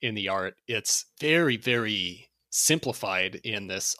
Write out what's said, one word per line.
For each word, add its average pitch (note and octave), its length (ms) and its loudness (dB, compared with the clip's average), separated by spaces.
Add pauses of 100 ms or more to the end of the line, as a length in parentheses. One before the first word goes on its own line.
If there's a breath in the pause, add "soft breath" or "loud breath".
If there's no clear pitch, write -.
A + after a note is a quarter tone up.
in A#2 140 -4
the G2 160 -4
art, F#2+ 240 -2 (120)
it's - 380 -2 (160)
very, D3+ 380 4
very G#2+ 680 -2 (380)
simplified G2+ 760 0
in G#2 220 -4
this F#2+ 340 -4